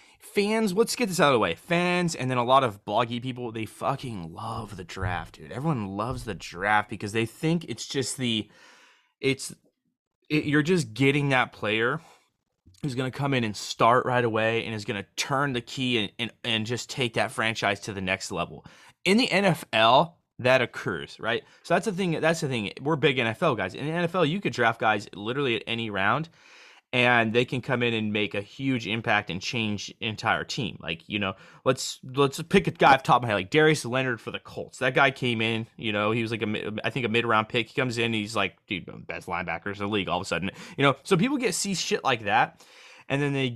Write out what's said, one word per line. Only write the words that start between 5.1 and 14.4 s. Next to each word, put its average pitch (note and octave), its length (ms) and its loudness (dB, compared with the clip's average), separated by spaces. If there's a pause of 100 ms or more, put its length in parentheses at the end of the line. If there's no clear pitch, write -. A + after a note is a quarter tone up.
dude. D2+ 120 -16
Everyone A2 460 -4
loves A#2+ 280 -4
the G#2 100 -6
draft G2+ 540 -2
because G#2 240 -8
they A2+ 140 2
think E3 380 -2
it's - 240 -10
just - 280 -4
the, A2+ 320 -2 (720)
it's, C3+ 320 -2 (800)
it, D3+ 140 0
you're D3 180 2
just C#3+ 320 0
getting C#3 360 4
that B2+ 220 2
player A2+ 480 0 (840)
who's C3 100 -4
gonna C3 160 -2
come C#3 240 -2
in B2 80 2
and G#2+ 140 -2
start - 500 4
right B2 180 2
away A2+ 400 2